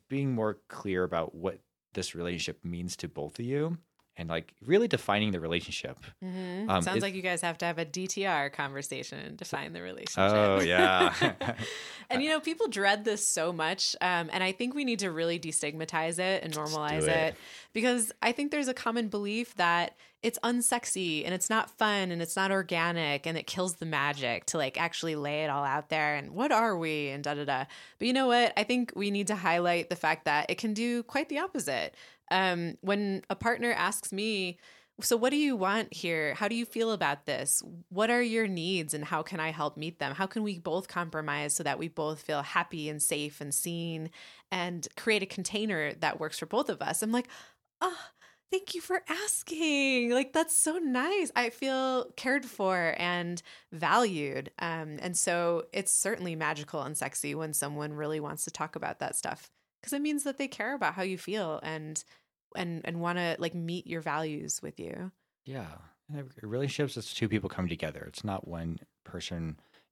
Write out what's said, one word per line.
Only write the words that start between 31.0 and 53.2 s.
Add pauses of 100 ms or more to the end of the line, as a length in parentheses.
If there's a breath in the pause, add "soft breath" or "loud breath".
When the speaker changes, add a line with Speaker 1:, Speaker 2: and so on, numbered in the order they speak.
Speaker 2:
quite
the
opposite. (380 loud breath)
Um,
when
a
partner
asks
me, (420 loud breath)
"So
what
do
you
want
here?
How
do
you
feel
about
this? (280)
What
are
your
needs
and
how
can
I
help
meet
them?
How
can
we
both
compromise
so
that
we
both
feel
happy
and
safe
and
seen (420 loud breath)
and (100)
create
a
container
that
works
for
both
of
us?"
I'm
like, (540 loud breath)
"Oh, (540 loud breath)
thank
you
for
asking.
Like,
that's
so
nice.
I
feel
cared
for
and (300 loud breath)